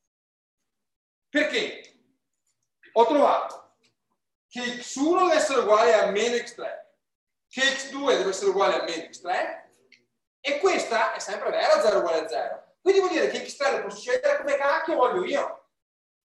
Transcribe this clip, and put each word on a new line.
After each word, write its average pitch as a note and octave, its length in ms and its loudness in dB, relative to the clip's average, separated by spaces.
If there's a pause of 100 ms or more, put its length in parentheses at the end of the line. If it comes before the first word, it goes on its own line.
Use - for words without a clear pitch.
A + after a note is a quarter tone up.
(1300)
Perché? - 720 -4 (920)
Ho A#3 120 6
trovato - 720 0 (720)
che A#3+ 340 -8
x - 140 -12
uno F4 320 4
deve D#4 100 4
essere C4 220 2
uguale G#3+ 340 6
a G3+ 160 4
meno A#3 260 0
x - 180 -6
tre, - 420 -12 (520)
che B3+ 140 -4
x C4+ 280 -2
due C#4 260 0
deve F#3+ 140 0
essere G3 200 -2
uguale F3+ 300 0
a - 20 -6
meno D#3+ 280 -8
x - 100 -20
tre, - 400 -6 (840)
e C#4+ 140 -2
questa D4+ 560 0
è - 60 -10
sempre G3+ 300 -6
vera, C#4 300 2
zero G#3+ 180 2
uguale E3 260 0
a D#3 40 -10
zero. - 540 -8
Quindi G4 180 4
vuol F4 120 0
dire - 160 0
che - 200 -6
x - 60 -14
tre C#5 220 -2
lo G#4 80 -6
posso - 160 -12
scegliere C#5 380 0
come C#5 180 -2
cacchio C5 400 -2
voglio F4+ 280 2
io. - 460 -6 (600)